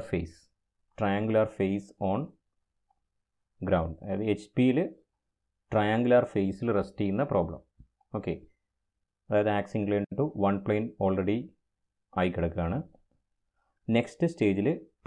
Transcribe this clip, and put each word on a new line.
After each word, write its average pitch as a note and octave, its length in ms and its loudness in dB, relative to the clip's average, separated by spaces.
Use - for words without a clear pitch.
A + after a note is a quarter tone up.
face, E2 260 -4
triangular A2 480 2
face G2 280 0
on G#2 100 0
ground. E2 340 0
അതായത് G2 300 -4
എച്ച് - 240 -12
പിയിൽ B2+ 220 4
ട്രയാങ്കുലർ A#2 600 4
ഫേസിൽ G2 340 -2
റെസ്റ്റ് G2 220 -4
ചെയ്യുന്ന G2+ 300 0
പ്രോബ്ലം. E2+ 300 -2
ഓക്കെ, F#2 160 -4
അതായത് G#2 260 2
axis G2+ 240 -2
inclined G2+ 280 0
to C3+ 60 0
one G2+ 200 4
plane G#2+ 200 0
already F#2+ 320 0
ആയി F2+ 160 2
കിടക്കുകയാണ്. E2+ 420 -2
നെക്സ്റ്റ് C#3 380 0
സ്റ്റേജിൽ G2+ 340 2